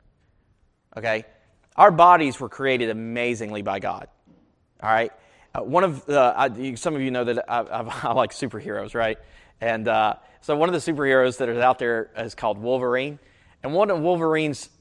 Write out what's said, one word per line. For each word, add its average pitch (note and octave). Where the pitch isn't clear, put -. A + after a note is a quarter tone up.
Okay? A2
Our G3
bodies E3+
were B2
created B2+
amazingly A2+
by G2+
God. F#2+
All G#2+
right? A2+
Uh, C3
one E3
of D3+
the, D3
I, B2+
you, B2
some D#3+
of C3+
you C3
know B2
that A#2
I, A#2+
I, A#2
<laughs> A2+
I -
like A#2
superheroes, G#2
right? A2+
And, A2+
uh, A2
so D3+
one D#3+
of F3+
the E3
superheroes C3
that B2+
is A#2
out B2+
there A#2
is A2+
called G#2+
Wolverine. B2+
And C#3
one G3+
of E3+
Wolverine's D#3